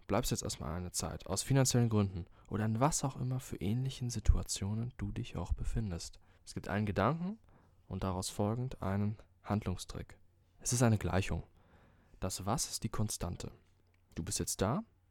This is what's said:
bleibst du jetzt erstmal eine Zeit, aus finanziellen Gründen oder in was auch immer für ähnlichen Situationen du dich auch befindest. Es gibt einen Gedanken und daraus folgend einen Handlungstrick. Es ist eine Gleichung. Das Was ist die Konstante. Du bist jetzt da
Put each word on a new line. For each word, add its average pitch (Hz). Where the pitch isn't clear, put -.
bleibst 110
du 117
jetzt -
erstmal -
eine 90
Zeit, -
aus -
finanziellen 127
Gründen 98
oder 107
in 110
was 143
auch 135
immer 131
für -
ähnlichen 123
Situationen 110
du 101
dich 110
auch -
befindest. -
Es -
gibt -
einen 104
Gedanken 151
und 92
daraus 95
folgend 117
einen 104
Handlungstrick. -
Es -
ist 120
eine 113
Gleichung. 90
Das 92
Was 117
ist -
die 110
Konstante. -
Du -
bist 92
jetzt -
da 139